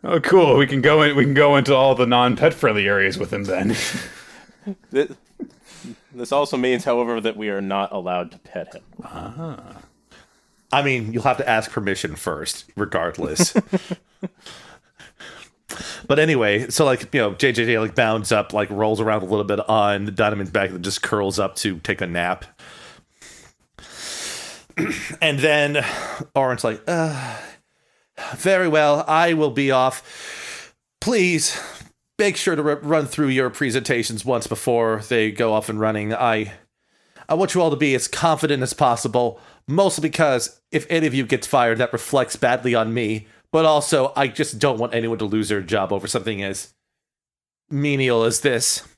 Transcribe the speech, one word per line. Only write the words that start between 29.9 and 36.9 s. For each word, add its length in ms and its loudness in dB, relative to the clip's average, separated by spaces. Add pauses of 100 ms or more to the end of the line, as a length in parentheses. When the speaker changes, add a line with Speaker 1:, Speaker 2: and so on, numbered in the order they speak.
Speaker 3:
Please 580 0 (580)
make 200 0
sure 180 0
to 80 -2
r-, 140 2
run 280 0
through 220 -2
your 220 2
presentations 760 -2
once 220 -2
before 600 0
they 220 2
go 220 0
off 160 -2
and 100 -6
running. 340 -2
I, 400 -2 (760)